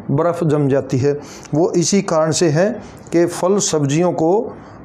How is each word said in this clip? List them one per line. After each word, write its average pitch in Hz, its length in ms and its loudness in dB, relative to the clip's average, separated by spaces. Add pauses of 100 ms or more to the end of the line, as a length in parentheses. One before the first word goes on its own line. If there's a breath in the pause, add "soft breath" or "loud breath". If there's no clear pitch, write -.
(120)
बर्फ़ 165 340 0
जम 147 240 2
जाती 135 280 0
है, 143 160 2 (400 loud breath)
वो 165 200 2
इसी 180 300 2
कारण 160 280 0
से 160 180 2
है 170 200 2 (420 loud breath)
कि 170 160 4
फल 180 320 0
सब्जियों 156 540 0
को 170 420 0 (300 loud breath)